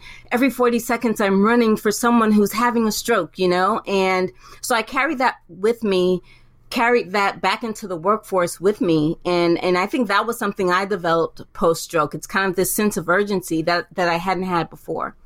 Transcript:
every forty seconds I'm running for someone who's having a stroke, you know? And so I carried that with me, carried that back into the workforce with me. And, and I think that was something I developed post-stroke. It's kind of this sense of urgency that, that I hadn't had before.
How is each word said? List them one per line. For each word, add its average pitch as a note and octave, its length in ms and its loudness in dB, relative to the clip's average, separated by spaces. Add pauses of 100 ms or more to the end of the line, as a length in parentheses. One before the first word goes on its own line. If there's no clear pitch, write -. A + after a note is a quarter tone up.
(320)
every B3 180 2
forty A#3+ 300 2
seconds A#3 420 -2
I'm G3 220 4
running A3+ 340 4
for G#3+ 140 0
someone A#3 400 2
who's G#3 220 4
having A#3 340 0
a G#3 40 0
stroke, G3+ 460 -2
you F#3 100 2
know? F#3 400 2
And F#3 440 0 (300)
so B3 140 0
I A3 60 2
carried C4+ 380 -2
that B3 160 0 (120)
with G#3 360 -2
me, F#3 380 2 (480)
carried A#3 420 0
that G3 280 -2
back G3+ 240 -2
into A3 240 -8
the F3+ 80 -6
workforce F3+ 640 -2
with G3+ 220 0
me. D#3+ 440 2
And, F3 380 2
and F3+ 140 2
I F#3 100 0
think B3 200 -2
that G#3 180 0
was A3+ 120 -6
something G3 340 -2
I F#3+ 140 0
developed E3+ 560 -2 (120)
post-stroke. E3 640 0
It's - 120 -12
kind G3 220 -2
of F3 60 -4
this F3+ 200 0
sense G#3 220 0
of E3 100 -4
urgency F#3 540 0
that, F3 340 -2
that F3 140 0
I E3+ 80 0
hadn't F#3 280 -4
had F3 240 -2
before. - 460 -10 (100)